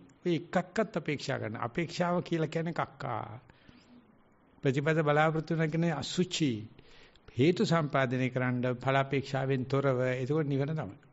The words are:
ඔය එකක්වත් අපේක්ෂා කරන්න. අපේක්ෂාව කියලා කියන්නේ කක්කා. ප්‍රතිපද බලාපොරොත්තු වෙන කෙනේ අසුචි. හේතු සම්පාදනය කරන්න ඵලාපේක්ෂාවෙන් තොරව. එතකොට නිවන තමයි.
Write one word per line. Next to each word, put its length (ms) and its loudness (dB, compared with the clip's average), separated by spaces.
ඔය 160 0
එකක්වත් 600 -2
අපේක්ෂා 420 -2
කරන්න. 200 -6
අපේක්ෂාව 640 -2
කියලා 260 0
කියන්නේ 260 -4
කක්කා. 680 -6
ප්‍රතිපද 460 2
බලාපොරොත්තු 540 2
වෙන 140 0
කෙනේ 220 0
අසුචි. 600 -2
හේතු 360 2
සම්පාදනය 680 2
කරන්න 480 0
ඵලාපේක්ෂාවෙන් 880 0
තොරව. 340 2
එතකොට 380 0
නිවන 240 0
තමයි. 260 -8